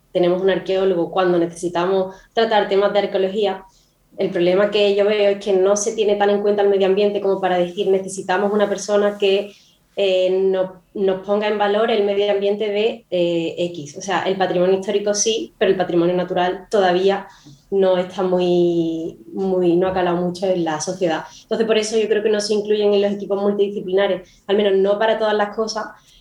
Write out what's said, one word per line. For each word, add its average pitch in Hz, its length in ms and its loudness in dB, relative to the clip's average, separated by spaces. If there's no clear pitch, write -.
tenemos 185 300 0
un 190 100 2
arqueólogo 180 600 0
cuando 180 280 2
necesitamos 175 760 -2
tratar 214 360 2
temas 202 240 2
de 202 60 2
arqueología, 190 640 -2
el 190 120 -2
problema 180 400 2
que 202 260 2
yo 202 100 2
veo 208 260 2
es 202 120 -6
que 202 100 0
no 190 220 4
se 226 200 -2
tiene 208 200 2
tan 202 140 2
en 202 120 2
cuenta 208 200 0
el 202 80 4
medio 196 160 2
ambiente 202 340 0
como 196 220 -2
para 180 160 0
decir 180 320 -2
necesitamos 190 640 -2
una 208 160 2
persona 202 480 0
que, 196 360 0
eh, 185 340 2
no-, 185 320 -4
nos 190 320 -2
ponga 208 220 0
en 214 100 -2
valor 208 320 0
el 214 160 0
medio 202 260 0
ambiente 202 380 -2
de, 208 400 -2
eh, 170 480 -2
X. 170 400 -8
O 180 40 -12
sea, 185 220 -4
el 196 140 -2
patrimonio 185 400 2
histórico 202 380 -2
sí, 226 420 -2
pero 190 140 2
el 185 60 0
patrimonio 175 380 0
natural 180 540 -2
todavía 190 580 2
no 185 260 2
está 180 240 -4
muy, 175 960 0
muy, 185 420 2
no 185 120 2
ha 185 60 -2
calado 175 240 0
mucho 180 280 -4
en 185 180 0
la 156 160 -2
sociedad. 175 440 -2
Entonces, 220 240 -2
por 214 140 2
eso 214 180 -2
yo 208 100 2
creo 208 140 0
que 214 80 0
no 214 100 2
se 208 140 -2
incluyen 208 400 2
en 202 80 4
los 202 120 0
equipos 202 280 -4
multidisciplinares, 202 1040 -2
al 202 120 2
menos 202 200 2
no 202 220 2
para 220 180 2
todas 214 160 0
las 208 220 -2
cosas, 220 300 -6